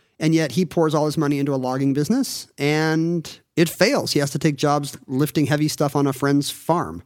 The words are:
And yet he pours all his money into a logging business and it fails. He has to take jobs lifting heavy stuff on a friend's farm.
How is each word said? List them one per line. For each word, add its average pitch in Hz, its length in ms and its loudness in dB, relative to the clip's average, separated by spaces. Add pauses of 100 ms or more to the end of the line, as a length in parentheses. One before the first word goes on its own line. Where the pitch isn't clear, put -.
(180)
And 160 160 2
yet 156 180 0
he 175 120 2
pours 156 300 2
all 151 100 2
his 151 140 -2
money 147 200 0
into 143 140 -2
a 135 40 0
logging 131 360 0
business 208 540 -2 (100)
and 160 840 0 (160)
it 170 120 4
fails. 226 440 0
He 147 80 0
has 143 100 -2
to 151 80 -4
take 151 180 0
jobs 143 400 0 (100)
lifting 147 400 0
heavy 151 220 2
stuff - 280 -2
on 143 100 2
a 131 60 2
friend's 143 380 0
farm. 85 560 -4